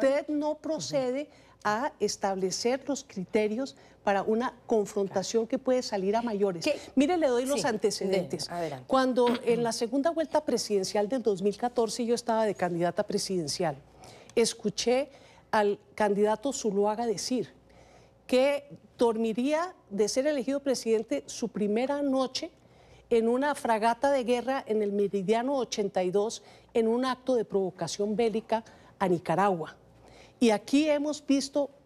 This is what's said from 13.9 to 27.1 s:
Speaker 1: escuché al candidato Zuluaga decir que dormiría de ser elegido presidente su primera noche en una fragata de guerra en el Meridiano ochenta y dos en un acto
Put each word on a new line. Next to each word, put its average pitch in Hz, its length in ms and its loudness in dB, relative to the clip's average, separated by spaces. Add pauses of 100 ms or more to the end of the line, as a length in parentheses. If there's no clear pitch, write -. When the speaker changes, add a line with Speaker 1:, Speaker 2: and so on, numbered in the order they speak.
Speaker 1:
escuché 240 720 0 (420)
al 208 280 2 (160)
candidato 214 580 2
Zuluaga 208 520 0
decir 226 440 -2 (760)
que 277 440 2 (280)
dormiría 240 760 0 (160)
de 202 180 0
ser 262 200 0
elegido 277 340 -2
presidente 233 640 -2
su - 240 -6
primera 233 520 0
noche 262 500 -2 (580)
en 226 200 4
una 277 260 0
fragata 233 560 2
de 269 120 2
guerra 240 440 -2
en 214 140 2
el 202 100 0
Meridiano 202 640 0
ochenta 208 480 -2
y 185 80 0
dos 202 320 0 (300)
en 226 140 2
un 240 180 2
acto 254 300 -2